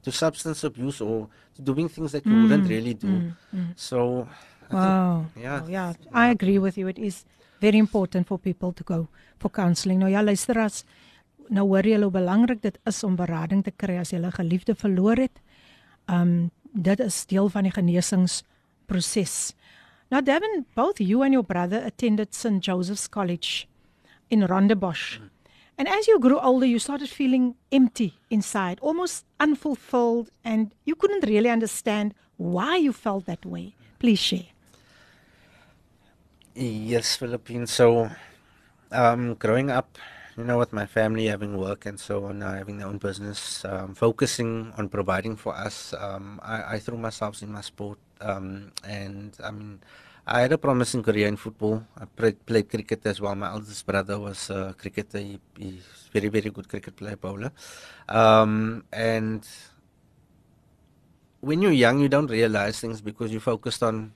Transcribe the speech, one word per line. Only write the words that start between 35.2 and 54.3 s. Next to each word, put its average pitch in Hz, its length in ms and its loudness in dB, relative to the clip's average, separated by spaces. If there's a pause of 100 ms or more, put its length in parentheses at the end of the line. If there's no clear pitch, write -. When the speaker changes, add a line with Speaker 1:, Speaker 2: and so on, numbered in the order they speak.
Speaker 1:
Yes, 113 600 -2
Philippine. 120 500 -8
So, 117 440 6 (800)
um, 120 440 2
growing 127 360 0
up - 280 -4 (400)
you 117 60 -10
know, 120 120 0
with 120 160 0
my 104 140 -6
family 110 400 0
having 101 320 -4
work 98 260 -6
and 104 140 -10
so 101 280 -6
on, 101 180 -10
uh, 98 100 -6
having 101 240 -12
their 98 80 -10
own 98 120 -8
business, 101 680 -8
um, 95 280 -8
focusing 113 840 -2
on 101 100 -4
providing 98 460 -4
for - 180 -8
us, - 460 -10
um, 98 460 -12
I, 110 300 -8
I 107 40 -4
threw 120 180 -10
myself 110 460 -8
in 104 80 -14
my 104 100 -12
sport, 101 380 -12 (220)
um, 98 500 -8 (160)
and, 101 560 -12
I 107 80 -10
mean, 104 300 -16 (480)
I 120 140 4
had 127 100 4
a 156 60 2
promising 123 440 0
career 104 240 2
in 104 100 0
football. 110 480 -4 (140)
I 113 60 -16
played, 110 420 -2
played 110 240 2
cricket 110 360 -6
as 104 140 -4
well. 101 140 -4
My 101 140 -6
eldest 104 360 -12
brother 98 360 -2
was 101 300 -10